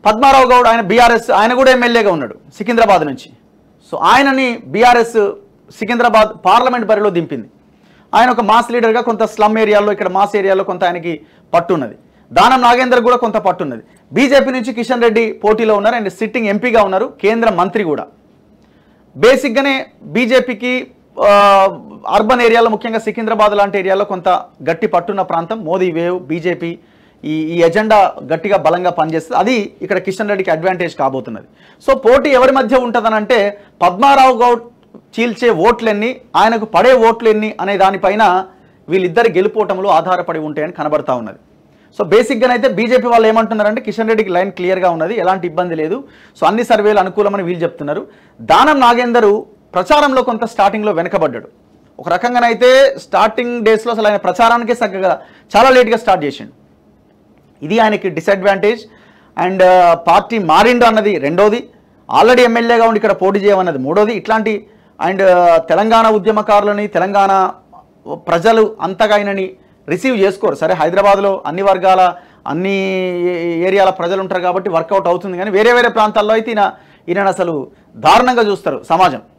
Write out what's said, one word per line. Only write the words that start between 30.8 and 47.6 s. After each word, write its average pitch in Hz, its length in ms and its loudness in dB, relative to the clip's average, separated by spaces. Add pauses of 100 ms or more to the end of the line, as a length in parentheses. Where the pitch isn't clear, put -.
కాబోతున్నది. 131 460 -6 (400)
So 269 60 2 (120)
పోటీ 269 240 4
ఎవరి 262 300 4
మధ్య 254 260 0
ఉంటుందనంటే 220 540 0 (440)
పద్మారావు 262 600 4
గౌడ్ 240 200 2 (520)
చీల్చే 233 340 -2 (180)
ఓట్లెన్ని, 226 420 -2 (320)
ఆయనకు 220 240 0 (100)
పడే 233 180 4 (140)
ఓట్లెన్ని 220 420 0 (120)
అనే 196 160 -4
దానిపైన 196 460 0 (680)
వీళ్ళిద్దరి 190 480 0
గెలుపోటములు 202 500 -2 (100)
ఆధారపడి 175 500 -4
ఉంటాయని 156 320 -8
కనబడతా 147 420 -4
ఉన్నది. 107 180 -16 (580)
So 202 160 -2
బేసిక్గానైతే 247 540 0 (100)
బీజేపీ 240 360 0
వాళ్ళు 226 180 2
ఏమంటున్నారంటే 220 500 -2
కిషన్ 220 300 -6
రెడ్డికి 214 260 -2
లైన్ 190 200 -2
క్లియర్గా 185 380 -2
ఉన్నది, 165 180 -4 (100)
ఎలాంటి 185 280 -2
ఇబ్బంది 175 300 -6
లేదు. 165 160 -4 (420)
So - 100 -2
అన్ని 220 220 -2
సర్వేలు 208 320 2
అనుకూలమని 196 460 -2
వీళ్ళు 170 160 -6